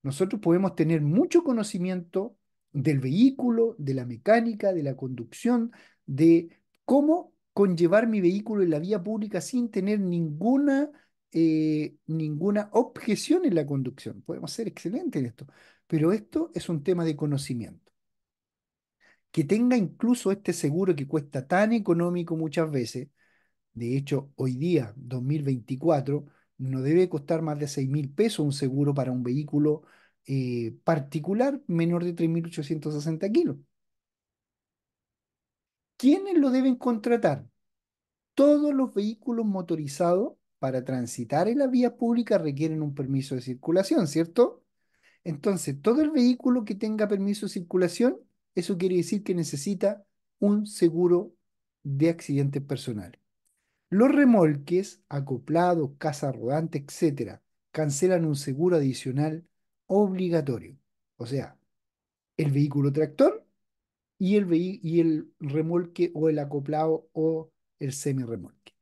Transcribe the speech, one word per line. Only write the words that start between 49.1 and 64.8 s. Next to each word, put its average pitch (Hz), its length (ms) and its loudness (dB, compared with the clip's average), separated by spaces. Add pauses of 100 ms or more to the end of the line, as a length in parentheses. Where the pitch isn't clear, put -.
que 185 120 -2
necesita 196 720 -4 (340)
un 208 280 2
seguro 175 680 2 (480)
de 143 260 2
accidentes 143 520 -2
personales. 117 580 -8 (680)
Los 233 220 4
remolques, 185 1000 4
acoplados, 147 880 -2
casa 143 320 -4
rodante, 143 480 -4
etcétera, 139 640 -4 (280)
cancelan 165 540 0
un 147 100 0
seguro 151 420 0
adicional 143 680 -2 (400)
obligatorio. 180 880 0 (420)
O 113 100 -10
sea, 123 300 -6 (800)
el 147 160 0
vehículo 143 400 2
tractor 156 540 2 (720)
y 196 200 2
el 202 100 2
vehi-, 180 340 0